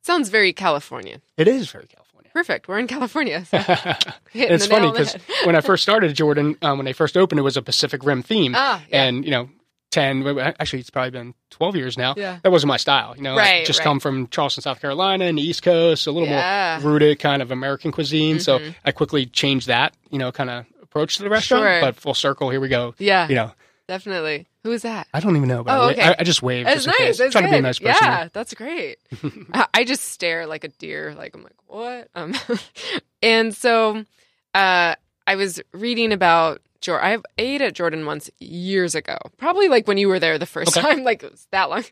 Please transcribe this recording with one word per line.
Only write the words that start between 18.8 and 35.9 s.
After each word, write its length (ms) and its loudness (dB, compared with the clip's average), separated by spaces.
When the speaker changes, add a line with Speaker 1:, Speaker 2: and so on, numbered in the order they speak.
Speaker 2:
I 60 -2
quickly 340 -2
changed 420 -2
that, 260 2
you 80 -6
know, 140 -4
kinda 340 -8
approach 340 -4
to 60 -8
the 80 -4
restaurant. 340 2
Speaker 1:
Sure. 160 4
Speaker 2:
But 160 2
full 180 -6
circle, 360 -2
here 100 -2
we 80 -4
go. 300 -2
Speaker 1:
Yeah. 300 2
Speaker 2:
You 60 0
know. 180 -2
Speaker 1:
Definitely. 580 -6
Who 80 -6
was 120 -2
that? 300 -8
Speaker 2:
I 80 -2
don't 160 2
even 120 2
know, 160 -2
but 80 -2
Speaker 1:
Oh, 20 2
Speaker 2:
I 120 2
wa-, 40 4
Speaker 1:
okay. 120 0
Speaker 2:
I, 180 6
I 40 0
just 180 2
waved 260 -2
Speaker 1:
It's 160 2
Speaker 2:
just 20 -2
in 60 -2
Speaker 1:
nice. 60 4
Speaker 2:
case. 40 -4
Speaker 1:
It's 120 2
Speaker 2:
Trying 120 4
to 60 2
be 60 4
a 20 6
Speaker 1:
good. 40 4
Speaker 2:
nice 180 0
person 260 4
Speaker 1:
Yeah, 140 2
Speaker 2:
here. 120 -8
Speaker 1:
that's 220 -10
great. 440 -10
Speaker 2:
<laughs> 280 -12
Speaker 1:
I, 200 2
I 100 4
just 200 -4
stare 420 -6
like 180 -10
a 40 -12
deer. 500 -12
Like, 160 -16
I'm 80 -20
like, 140 -20
"What?" 480 -14
Um, 200 -10
<laughs> 440 -10
and 320 2
so, 500 0
uh, 400 4
I 100 2
was 240 -4
reading 400 -2